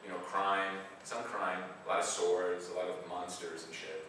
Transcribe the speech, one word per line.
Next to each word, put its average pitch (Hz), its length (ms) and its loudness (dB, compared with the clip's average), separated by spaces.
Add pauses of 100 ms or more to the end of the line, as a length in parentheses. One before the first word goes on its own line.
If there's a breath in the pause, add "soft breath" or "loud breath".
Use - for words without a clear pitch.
you 95 80 -8
know, 92 120 -2
crime, 98 600 2 (240)
some 117 160 -2
crime, - 400 0
a - 240 -8
lot - 160 4
of - 40 2
swords, 87 640 4
a 90 40 -4
lot 90 160 0
of 85 40 -2 (120)
monsters 85 560 -4
and - 120 -12
shit. - 340 -6